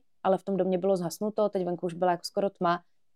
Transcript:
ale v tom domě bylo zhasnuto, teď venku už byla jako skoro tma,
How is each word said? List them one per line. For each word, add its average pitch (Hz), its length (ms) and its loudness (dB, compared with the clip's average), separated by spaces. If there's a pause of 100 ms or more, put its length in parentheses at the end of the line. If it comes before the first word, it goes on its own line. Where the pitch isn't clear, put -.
(240)
ale 190 140 4
v 175 60 -8
tom 196 140 -2
domě 185 200 2
bylo 190 200 2
zhasnuto, 208 520 -2
teď 185 160 -2
venku 175 200 -4
už 170 80 -4
byla 175 180 2
jako 175 120 -2
skoro 196 260 -2
tma, 175 340 0 (320)